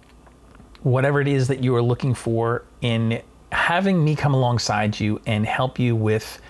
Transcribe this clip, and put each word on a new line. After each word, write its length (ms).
Whatever 400
it 60
is 200
that 160
you 120
are 80
looking 320
for 480
in 400
having 520
me 120
come 180
alongside 680
you 280
and 180
help 320
you 180
with 540